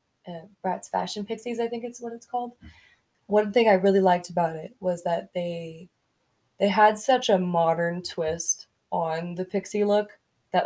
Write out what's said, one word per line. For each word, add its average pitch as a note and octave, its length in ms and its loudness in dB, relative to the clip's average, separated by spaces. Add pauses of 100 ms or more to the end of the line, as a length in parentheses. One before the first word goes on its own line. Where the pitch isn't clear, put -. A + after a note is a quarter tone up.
(260)
uh, E3+ 200 -14 (180)
Bratz F#3 240 -4
Fashion F#3 380 -6
Pixies, A3+ 340 -6
I A3+ 80 -2
think A#3 160 -8
it's A#3+ 160 -12
what A#3 140 -10
it's A#3 100 -18
called. A#3+ 280 -6 (760)
One G#3 260 2
thing A3+ 160 6
I G3+ 60 8
really F#3+ 260 4
liked F3+ 300 2
about E3+ 260 -2
it D#3+ 240 -12
was F3 220 -4
that F3 320 -4
they, E3+ 560 -8 (680)
they G3 100 2
had G#3+ 300 4
such B3 300 2
a G3+ 80 4
modern E3+ 680 0
twist E3 640 -4 (240)
on E3+ 440 -4
the F#3 100 -6
pixie G3+ 400 -2
look G#3 340 0 (360)
that F3+ 120 4